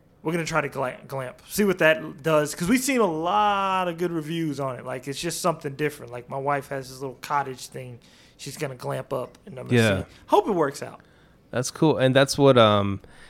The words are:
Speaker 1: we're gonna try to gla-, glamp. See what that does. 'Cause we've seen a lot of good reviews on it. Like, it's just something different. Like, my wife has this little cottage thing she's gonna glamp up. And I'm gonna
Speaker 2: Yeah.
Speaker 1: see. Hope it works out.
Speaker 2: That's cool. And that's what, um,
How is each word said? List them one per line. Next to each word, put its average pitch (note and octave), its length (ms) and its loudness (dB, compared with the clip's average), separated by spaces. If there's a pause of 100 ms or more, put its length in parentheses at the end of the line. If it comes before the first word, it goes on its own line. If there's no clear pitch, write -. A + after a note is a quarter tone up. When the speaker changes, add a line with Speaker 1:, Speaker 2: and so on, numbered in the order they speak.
(220)
Speaker 1:
we're D#3+ 100 -4
gonna E3+ 120 -2
try D#3 160 -2
to D3 80 -4
gla-, B2+ 280 -6 (100)
glamp. C3 280 -10 (140)
See - 160 0
what F#3 140 2
that D#3 440 2
does. D3+ 320 2
'Cause F3 140 -4
we've B3 120 4
seen C4 200 0
a G#3+ 60 4
lot F#3+ 800 0
of E3+ 100 -6
good F3 140 -2
reviews D#3 480 -4
on C3+ 160 -4
it. B2+ 100 -14
Like, B2+ 220 -8
it's C#3 120 -8
just E3 200 -6
something D#3+ 340 -2
different. C#3+ 380 -6
Like, B2 160 -14
my C3+ 100 -8
wife C#3 300 -2
has C3+ 220 -8
this C3 100 -16
little C3 200 -10
cottage C3 480 -4
thing B2 300 -14 (380)
she's - 200 -14
gonna C#3 200 -6
glamp C3+ 360 -8
up. B2+ 340 -8
And C#3 120 -16
I'm B2 80 -12
gonna B2 140 4
Speaker 2:
Yeah. G#2+ 200 4
Speaker 1:
see. F#2+ 40 -6 (220)
Hope F4 220 2
it A3+ 40 0
works D3+ 300 -2
out. - 180 -14 (500)
Speaker 2:
That's B2 200 -4
cool. D3+ 280 2
And C3 160 4
that's C3+ 240 4
what, C#3 180 8
um, G#2 440 6 (300)